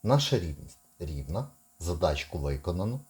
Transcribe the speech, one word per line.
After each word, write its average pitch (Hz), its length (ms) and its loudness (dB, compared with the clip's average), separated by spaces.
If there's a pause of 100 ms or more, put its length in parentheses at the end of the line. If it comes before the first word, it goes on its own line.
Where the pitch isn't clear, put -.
Наша 131 360 4
рівність 80 400 -6 (200)
рівна, 78 520 -4 (280)
задачку 80 600 0
виконано 87 720 -2